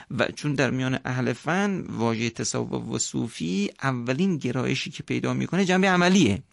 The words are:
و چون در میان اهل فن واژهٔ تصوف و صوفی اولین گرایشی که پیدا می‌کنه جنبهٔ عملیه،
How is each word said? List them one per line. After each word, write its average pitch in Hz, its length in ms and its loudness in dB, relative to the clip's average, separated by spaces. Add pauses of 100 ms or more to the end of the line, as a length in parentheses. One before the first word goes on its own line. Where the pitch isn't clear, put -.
(120)
و 113 140 2 (100)
چون 147 180 -2
در 131 160 2
میان 131 360 0
اهل 123 280 0
فن 185 560 -2
واژهٔ 113 400 0
تصوف 117 600 -4
و 123 100 -2
صوفی 160 680 -2 (140)
اولین 135 540 0
گرایشی 131 520 -2
که - 140 -12
پیدا 127 300 -2
می‌کنه 131 320 0
جنبهٔ 190 240 4
عملیه، 175 640 4